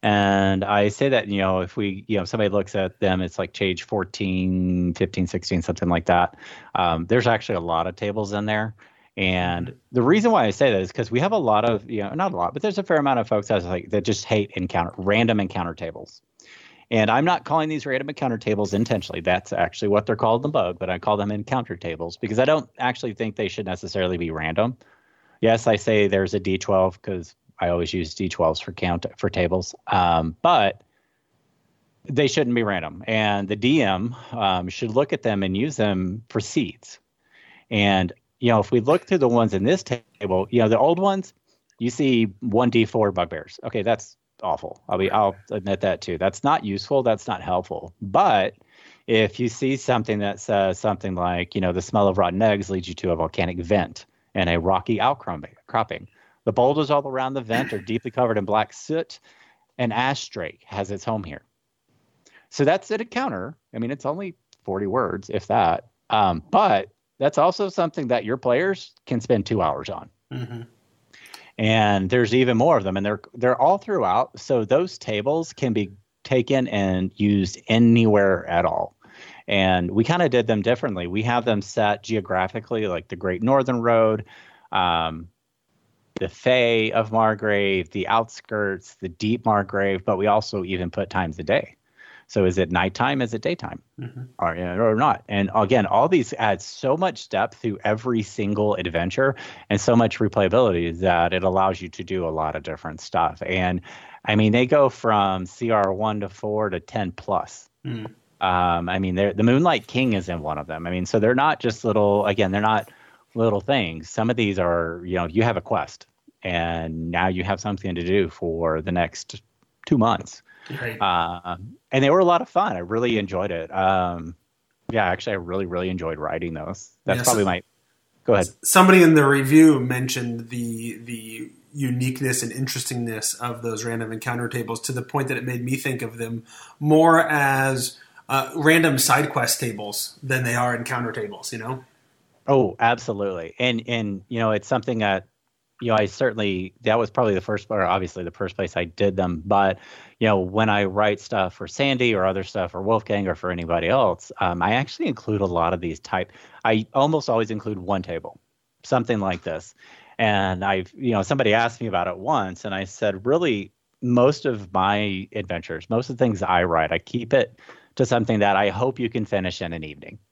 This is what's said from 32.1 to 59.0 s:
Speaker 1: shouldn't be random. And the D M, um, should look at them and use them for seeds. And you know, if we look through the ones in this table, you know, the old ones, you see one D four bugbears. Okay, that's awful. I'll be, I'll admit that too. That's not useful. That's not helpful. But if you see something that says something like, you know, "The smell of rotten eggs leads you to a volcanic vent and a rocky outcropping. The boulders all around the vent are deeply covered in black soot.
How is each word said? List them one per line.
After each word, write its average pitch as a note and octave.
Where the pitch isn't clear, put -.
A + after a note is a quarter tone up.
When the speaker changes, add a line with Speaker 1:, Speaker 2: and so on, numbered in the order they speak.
Speaker 1:
shouldn't B2
be A#2
random. E2+
And G#2
the G#2
D B2+
M, G2+
um, F#2+
should A2
look C#3
at C#3+
them G2+
and F#2+
use C#3
them F#2+
for A2+
seeds. -
And G2+
you A#2+
know, A2
if -
we B2
look D3
through F#3
the C3
ones A#2
in F#2+
this E3+
table, G2
you A#2+
know, A2
the A2
old E3
ones, F#3+
you A#2
see B2
one A#2+
D A2+
four G#2+
bugbears. E2+
Okay, A2
that's A2+
awful. -
I'll F#2
be, F#2+
I'll G2+
admit G2
that F#2
too. F2
That's F#2+
not D3
useful. G#2+
That's A2+
not G2
helpful. F2+
But G#2+
if A2
you B2
see C3+
something A2
that G2+
says G2
something G2
like, F2+
you G2+
know, F#2
"The F2+
smell G2+
of F#2+
rotten F#2
eggs G2+
leads F#2
you F2
to F#2
a E2
volcanic F2
vent F2
and F2+
a E2+
rocky F#2+
outcropping. -
The -
boulders C#3
all C#3+
around C3
the C3+
vent A#2
are G#2
deeply A2
covered A#2
in G2
black G#2
soot. -